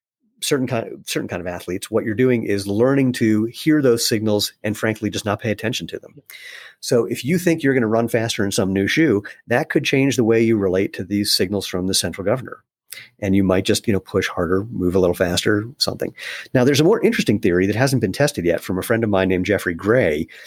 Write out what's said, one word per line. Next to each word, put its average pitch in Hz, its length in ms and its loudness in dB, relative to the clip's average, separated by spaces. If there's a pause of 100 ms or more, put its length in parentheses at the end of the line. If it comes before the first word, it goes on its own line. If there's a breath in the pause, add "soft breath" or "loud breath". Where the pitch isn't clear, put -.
(420)
certain 131 240 -2
kind, 117 400 -6
certain 131 220 -6
kind 87 120 -6
of 85 60 -8
athletes, 90 440 -8
what 113 120 0
you're 107 120 -4
doing 123 300 2
is 101 220 -2
learning 127 460 2
to 110 320 2
hear 151 380 0
those 117 260 2
signals 107 460 0 (100)
and 104 120 -2
frankly, 110 340 -2
just - 160 -6
not 101 120 0
pay 113 120 -4
attention 104 360 -4
to - 120 -12
them. - 200 -18 (640 loud breath)
So 117 240 0
if - 220 -6
you 175 120 0
think 170 240 0
you're 135 120 2
gonna 123 120 2
run 113 220 2
faster 113 340 -2
in 98 80 0
some 95 220 0
new 98 140 2
shoe, 127 360 2 (260 loud breath)
that 131 200 0
could 147 160 0
change 135 320 2
the 123 80 2
way 113 180 4
you 113 140 4
relate 98 380 0
to 101 100 -8
these 101 260 -2
signals 98 360 -2
from 92 220 -4
the 95 60 -2
central 92 300 -4
governor. 113 400 -4 (540 loud breath)
And 98 180 2
you 101 80 4
might 92 220 2
just, - 200 0
you 110 60 0
know, 95 80 0
push - 280 -2
harder, 92 420 -2
move 90 240 0
a 95 40 4
little 90 160 4
faster, 104 640 0
something. - 380 -4 (400 loud breath)
Now, 123 100 6
there's 135 160 2
a 156 40 4
more 208 180 4
interesting 180 360 2
theory 92 280 2
that 101 100 0
hasn't 131 240 2
been 101 100 0
tested 117 360 -2
yet 82 160 0
from 92 160 -4
a 87 40 -4
friend 113 220 0
of 104 60 0
mine 95 180 2
named 92 160 0
Jeffrey 95 300 0
Gray, 87 520 0 (200 loud breath)